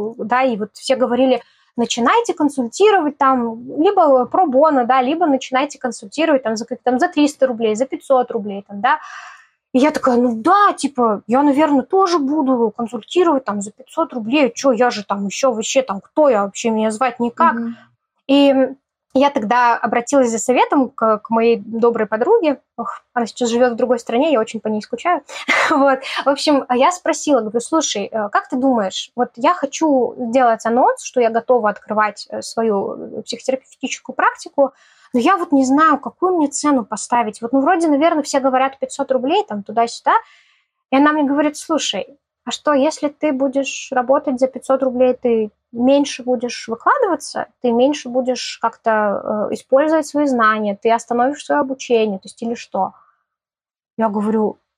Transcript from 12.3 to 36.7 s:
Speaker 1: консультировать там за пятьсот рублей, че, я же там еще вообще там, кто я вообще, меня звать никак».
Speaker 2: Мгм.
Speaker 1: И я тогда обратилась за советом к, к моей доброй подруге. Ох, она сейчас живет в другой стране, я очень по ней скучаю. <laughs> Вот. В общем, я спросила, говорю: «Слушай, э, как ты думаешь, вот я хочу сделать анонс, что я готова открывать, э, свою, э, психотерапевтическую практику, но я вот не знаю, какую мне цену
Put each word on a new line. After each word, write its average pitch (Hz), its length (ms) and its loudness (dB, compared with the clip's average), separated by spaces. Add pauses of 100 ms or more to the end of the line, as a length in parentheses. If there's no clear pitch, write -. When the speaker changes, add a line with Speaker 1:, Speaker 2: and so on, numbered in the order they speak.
Speaker 1:
консультировать 262 720 -2
там 202 160 -6
за 208 80 -14
пятьсот - 420 -6
рублей, 240 420 0
че, 269 180 0
я 240 180 2
же 208 120 -6
там 202 240 -6
еще 262 260 -2
вообще 220 300 -2
там, 196 200 -8
кто 302 260 2
я 214 140 2
вообще, 202 260 -6
меня 220 220 0
звать 240 300 -4
никак». 240 360 0
Speaker 2:
Мгм. 233 200 -8 (520)
Speaker 1:
И 269 400 4 (460)
я 277 160 4
тогда 240 460 2
обратилась 240 540 0
за 226 80 -2
советом 269 500 2
к, 220 300 0
к - 120 -14
моей 226 280 2
доброй 220 480 0
подруге. 320 540 2 (180)
Ох, - 240 -10 (100)
она 233 140 -2
сейчас 233 240 -4
живет 240 220 2
в 226 40 -8
другой 240 220 0
стране, 262 340 0
я 233 80 4
очень 220 200 -6
по - 80 -6
ней 214 120 -4
скучаю. 320 400 -4 (260)
<laughs> - 240 0
Вот. 277 280 2 (260)
В - 40 -2
общем, 269 360 0 (100)
я 254 180 2
спросила, 294 480 -2
говорю: 214 200 -4
«Слушай, 233 500 -4
э, 214 200 -6
как 392 180 -2
ты 294 80 -6
думаешь, 240 600 -2
вот 240 200 -2
я 277 180 2
хочу 285 640 0
сделать 233 480 2
анонс, 277 380 2
что - 160 -4
я 226 100 4
готова 226 380 0
открывать, 208 600 -4
э, 220 120 -8
свою, 220 760 -4
э, 214 40 -10
психотерапевтическую - 920 -8
практику, 320 560 -2 (420)
но 247 60 0
я 339 160 4
вот 339 160 -4
не 269 140 4
знаю, 294 320 4
какую 359 400 -2
мне 294 100 0
цену 285 360 -2